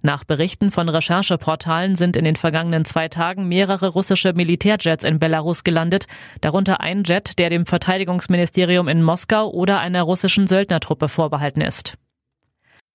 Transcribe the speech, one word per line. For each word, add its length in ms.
Nach 220
Berichten 480
von 160
Rechercheportalen 1040
sind 220
in 80
den 100
vergangenen 500
zwei 220
Tagen 400
mehrere 400
russische 460
Militärjets 720
in 160
Belarus 420
gelandet, 460
darunter 400
ein 240
Jet, 340
der 120
dem 140
Verteidigungsministerium 1200
in 160
Moskau 460
oder 280
einer 240
russischen 460
Söldnertruppe 580
vorbehalten 540
ist. 340